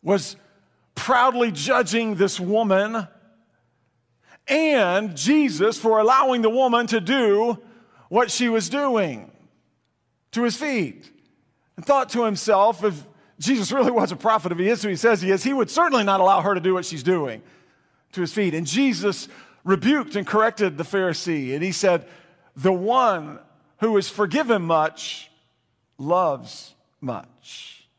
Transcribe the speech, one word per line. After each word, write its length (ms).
was 320
proudly 560
judging 640
this 240
woman 680
and 680
Jesus 640
for 200
allowing 420
the 80
woman 380
to 120
do 580
what 200
she 200
was 200
doing 640
to 120
his 140
feet, 520
and 80
thought 240
to 160
himself, 580
"If 240
Jesus 320
really 180
was 220
a 60
prophet, 340
if 80
he 80
is 160
who 60
he 80
says 240
he 100
is, 120
he 100
would 180
certainly 320
not 160
allow 220
her 120
to 60
do 140
what 120
she's 180
doing 380
to 100
his 120
feet." 200
And 140
Jesus 640
rebuked 540
and 100
corrected 500
the 60
Pharisee, 720
and 80
he 80
said, 340
"The 180
one 680
who 180
is 120
forgiven 520
much 680
loves 800
much." 880